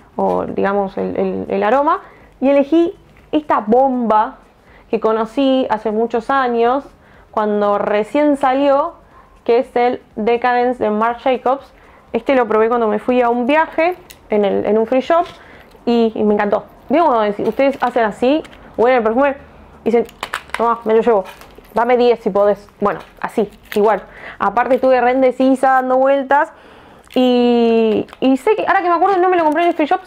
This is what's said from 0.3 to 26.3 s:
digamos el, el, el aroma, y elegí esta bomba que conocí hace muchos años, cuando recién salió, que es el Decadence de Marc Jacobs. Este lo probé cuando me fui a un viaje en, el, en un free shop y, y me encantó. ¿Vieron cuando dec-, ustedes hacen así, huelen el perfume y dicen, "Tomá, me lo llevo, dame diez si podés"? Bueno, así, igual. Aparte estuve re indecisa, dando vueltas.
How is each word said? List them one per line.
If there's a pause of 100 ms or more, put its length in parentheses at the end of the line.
digamos
el,
el,
el
aroma, (400)
y
elegí (380)
esta
bomba (520)
que
conocí
hace
muchos
años, (480)
cuando
recién
salió, (500)
que
es
el (140)
Decadence
de
Marc
Jacobs. (400)
Este
lo
probé
cuando
me
fui
a
un
viaje (320)
en,
el,
en
un
free
shop (600)
y,
y
me
encantó. (240)
¿Vieron
cuando
dec-,
ustedes
hacen
así, (340)
huelen
el
perfume (460)
y
dicen, (520)
"Tomá,
me
lo
llevo, (500)
dame
diez
si
podés"? (120)
Bueno, (220)
así, (280)
igual. (380)
Aparte
estuve
re
indecisa,
dando
vueltas. (640)